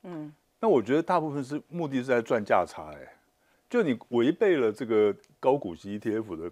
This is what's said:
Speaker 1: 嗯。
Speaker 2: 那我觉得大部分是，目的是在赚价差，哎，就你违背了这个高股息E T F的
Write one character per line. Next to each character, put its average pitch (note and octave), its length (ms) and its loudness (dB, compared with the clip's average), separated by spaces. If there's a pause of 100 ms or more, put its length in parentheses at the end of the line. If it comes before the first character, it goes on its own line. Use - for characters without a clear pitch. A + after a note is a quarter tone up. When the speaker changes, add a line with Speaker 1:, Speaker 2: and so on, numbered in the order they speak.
Speaker 1:
嗯。 D#3 280 -12 (280)
Speaker 2:
那 A3+ 80 0
我 D#3 120 6
觉 A2 140 0
得 D#3+ 80 2
大 F3 160 0
部 D#3 100 -2
分 C#3+ 140 -6
是， C#3 260 -8
目 E3 200 -6
的 C3+ 80 -4
是 B2 80 -2
在 B2 180 2
赚 A#2 220 0
价 G2 200 4
差， D#2 280 -12
哎， C#2 240 -18 (520)
就 A#3+ 140 0
你 F3+ 160 0 (120)
违 A#2+ 200 2
背 F3+ 260 2
了 A#2 140 2
这 A2 160 -8
个 G#2+ 260 4 (280)
高 C#3 160 2
股 F#2+ 180 -8
息 G2 200 -10
E G#2 40 -8
T G#2 180 -4
F A2 200 -6
的 E2 160 -8